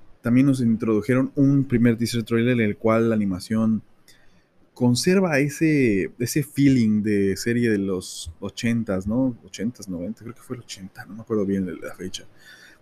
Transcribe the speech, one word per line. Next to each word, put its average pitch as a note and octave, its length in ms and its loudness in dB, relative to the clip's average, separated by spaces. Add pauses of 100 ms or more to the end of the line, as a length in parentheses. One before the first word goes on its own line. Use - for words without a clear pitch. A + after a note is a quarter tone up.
(220)
también B2 240 4
nos C3 160 2
introdujeron A2+ 760 0
un C#3 300 4
primer A#2+ 320 2
teaser A#2 260 -2
trailer A#2 300 0
en A2+ 160 2
el G2+ 80 -4
cual A2+ 320 2
la A2+ 60 2
animación G#2+ 640 -2 (1000)
conserva D3+ 600 2
ese, C#3 800 2
ese B2 220 -2
feeling A#2+ 640 2
de G2 320 2
serie A#2+ 340 0
de G#2 100 2
los F#2+ 600 -6
ochentas, G#2 680 -4
¿no? B2 360 -2
Ochentas, G2 460 -10
noventas, F#2 340 -10
creo A#2 120 -14
que - 60 -20
fue B2+ 140 -12
el B2 60 -16
ochenta, - 440 -18
no G2 100 -18
me A2+ 60 -16
acuerdo G#2+ 240 -2
bien G2 200 -2
de E2+ 100 -8
la - 200 -12
fecha, - 300 -12 (560)